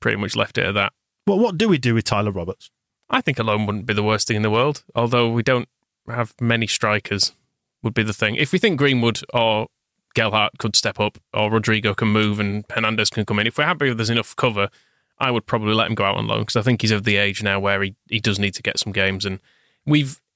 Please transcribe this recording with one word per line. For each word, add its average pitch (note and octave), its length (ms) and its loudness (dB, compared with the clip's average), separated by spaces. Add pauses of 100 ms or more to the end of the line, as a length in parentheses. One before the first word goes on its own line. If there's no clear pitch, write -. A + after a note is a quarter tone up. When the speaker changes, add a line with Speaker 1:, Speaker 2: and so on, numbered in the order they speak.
Speaker 1:
pretty G#2+ 160 0
much G2+ 180 -4
left A2 220 -2
it - 80 0
at G2+ 100 -2
that. G2+ 180 0 (320)
Speaker 2:
Well, G3 140 4
what G#3+ 180 2
do A3 100 2
we F3+ 100 4
do A#2+ 180 0
with A2+ 80 2
Tyler G#2+ 280 0
Roberts? F#2 380 -8 (400)
Speaker 1:
I B3+ 120 0
think C3+ 180 -2
a A2+ 40 -2
loan G#2+ 220 0
wouldn't G#2 200 -4
be G#2+ 80 -2
the G#2 100 0
worst G#2+ 240 0
thing A2+ 100 0
in G#2+ 60 0
the G#2+ 80 0
world, C3 320 0 (100)
although A#2 360 2
we A#2 120 0
don't B2 280 0 (380)
have A#2 320 -6
many A#2 280 0
strikers G#2 640 0 (480)
would A2+ 120 -2
be A2+ 100 2
the G#2+ 100 -2
thing. G#2+ 220 -2
If - 160 -2
we F#3 80 2
think F#3+ 180 2
Greenwood B2 440 2 (120)
or A2+ 340 2 (480)
Gelhardt G#2+ 440 2
could G#2+ 160 -2
step - 240 0
up, G#2+ 180 -2 (160)
or G#2+ 160 0
Rodrigo G#2+ 440 2
can A2 160 0
move G#2+ 320 2
and G#2 280 -4
Hernandez A2 400 0
can G#2+ 160 -2
come G#2 140 0
in, G#2+ 80 0
if - 100 -4
we're D3 60 2
happy D3 300 0
there's A2+ 160 -2
enough A#2 260 -2
cover, G#2 340 0 (480)
I C3 140 0
would A#2 140 -2
probably G#2+ 280 0
let A2 140 2
him G#2+ 80 -2
go G2+ 80 0
out G2 140 0
on A2 100 -2
loan, A2 180 -2
'cause - 120 -4
I A2 40 2
think A#2 200 2
he's A2 100 2
of G#2 140 0
the G#2 100 2
age G2+ 260 0
now G2 180 0
where G2 220 0
he, G2 140 -4 (140)
he - 100 -2
does G2+ 180 0
need G2+ 180 -2
to - 60 -14
get - 180 -4
some G2+ 140 -4
games. F#2+ 320 0
And F#2+ 140 -4 (460)
we've, D3 360 2 (140)